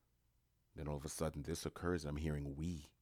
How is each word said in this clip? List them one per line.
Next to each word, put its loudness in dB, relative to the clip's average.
Then -4
all 2
of -4
a -4
sudden 0
this -2
occurs 2
and -2
I'm 0
hearing 2
"we." -2